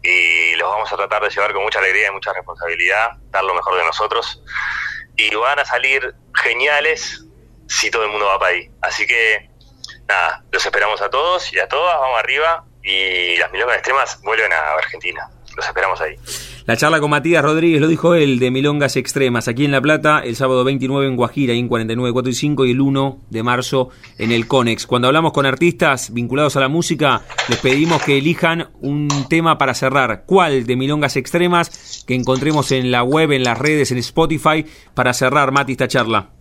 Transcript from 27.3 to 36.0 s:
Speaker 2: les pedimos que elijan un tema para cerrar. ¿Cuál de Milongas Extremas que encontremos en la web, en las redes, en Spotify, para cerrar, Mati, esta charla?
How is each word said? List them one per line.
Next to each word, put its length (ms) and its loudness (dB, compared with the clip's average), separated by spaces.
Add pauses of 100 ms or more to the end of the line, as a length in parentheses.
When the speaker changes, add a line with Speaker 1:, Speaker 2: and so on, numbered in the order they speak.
Speaker 2:
les 80 2
pedimos 460 2
que 160 2
elijan 600 0
un 480 -2
tema 300 2
para 160 0
cerrar. 520 0
¿Cuál 400 4
de 120 0
Milongas 400 0
Extremas 920 -2
que 60 0
encontremos 580 0
en 200 0
la 120 2
web, 280 4
en 120 2
las 140 2
redes, 340 2
en 60 -2
Spotify, 680 0 (300)
para 200 0
cerrar, 380 2
Mati, 220 2
esta 140 0
charla? 420 0 (120)